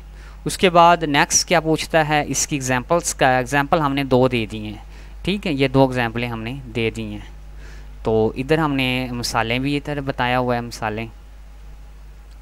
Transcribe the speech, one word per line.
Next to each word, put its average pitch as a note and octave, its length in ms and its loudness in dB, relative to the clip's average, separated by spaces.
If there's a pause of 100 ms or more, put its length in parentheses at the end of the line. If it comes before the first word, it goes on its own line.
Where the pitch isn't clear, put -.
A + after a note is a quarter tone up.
(460)
उसके F3+ 240 2
बाद E3+ 340 6
नेक्स्ट C#3+ 440 2
क्या E3+ 120 4
पूछता D#3 420 2
है, D3+ 240 0
इसकी C#3 300 -4
एग्जांपल्स C3 560 0
का, C3 260 4
एग्जांपल C#3+ 400 0
हमने C#3+ 260 0
दो B2+ 240 4
दे A#2+ 180 0
दिए G#2+ 140 -10
हैं, G#2+ 220 -10 (420)
ठीक G3+ 220 -2
है, E3 80 0
ये C3+ 140 2
दो C3+ 160 6
एग्जांपलें A#2+ 440 -2
हमने A2+ 240 -6
दे A#2 380 -4
दी A2+ 120 -8
हैं। G#2 260 -10 (760)
तो A2 320 2
इधर C#3 220 0
हमने C3 540 0
मिसालें A#2+ 500 -2
भी C#3+ 140 0
इधर C#3+ 240 -4
बताया B2+ 360 -2
हुआ B2 180 0
है, A#2+ 60 -2
मिसालें। A2+ 500 -6 (1300)